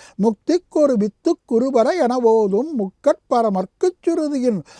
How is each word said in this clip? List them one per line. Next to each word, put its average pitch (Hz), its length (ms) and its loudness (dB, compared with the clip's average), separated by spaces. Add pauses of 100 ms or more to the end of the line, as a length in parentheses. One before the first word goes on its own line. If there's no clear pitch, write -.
(160)
முக்தி 233 540 -2
கொரு 208 280 2
வித்து 214 400 -2 (140)
குருபர 262 500 2
என 247 160 0
போதும் 226 640 0
முக்கட் 214 500 -2
பரமர்க்கு 220 600 -2 (180)
சுருதியின் 285 560 -2 (160)